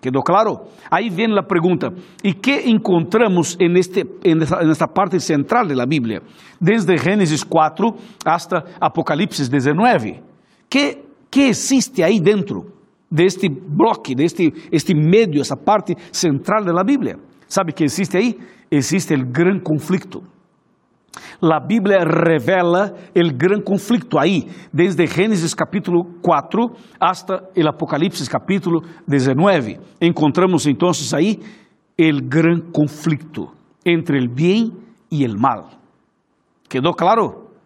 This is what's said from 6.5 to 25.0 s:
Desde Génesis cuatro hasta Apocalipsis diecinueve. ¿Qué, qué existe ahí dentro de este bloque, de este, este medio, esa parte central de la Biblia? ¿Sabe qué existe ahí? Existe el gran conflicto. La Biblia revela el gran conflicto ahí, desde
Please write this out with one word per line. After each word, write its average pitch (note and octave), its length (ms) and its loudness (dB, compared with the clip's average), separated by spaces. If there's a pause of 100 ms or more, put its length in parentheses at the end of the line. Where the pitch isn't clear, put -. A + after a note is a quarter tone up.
Desde F#3 400 2
Génesis E3 440 0
cuatro D#3+ 520 0 (280)
hasta D#3+ 400 -2 (160)
Apocalipsis D#3 680 -2
diecinueve. C#3+ 720 0 (480)
¿Qué, C#4+ 340 -2 (280)
qué C#4 180 4
existe A3 540 0
ahí G#3+ 160 4
dentro E3+ 460 0 (440)
de E3+ 160 2
este G3 240 0
bloque, D3+ 680 -2
de C#3+ 100 0
este, E3 280 0 (160)
este F3 240 0
medio, D#3 480 2
esa C3+ 140 -6
parte G3 400 0 (160)
central F#3 540 0
de F3 80 0
la F3+ 100 0
Biblia? G3+ 340 -2 (300)
¿Sabe F3+ 260 -2
qué D#3+ 120 0
existe F3+ 340 -2
ahí? A3+ 180 0 (320)
Existe D#3 460 0
el C3 160 -2
gran F3 280 2
conflicto. D#3+ 600 -4 (1160)
La D#3+ 260 2
Biblia G3 380 2
revela E3+ 920 2 (200)
el E3+ 240 2
gran F#3 240 0
conflicto G3 580 -2
ahí, E3 300 0 (240)
desde E3+ 340 2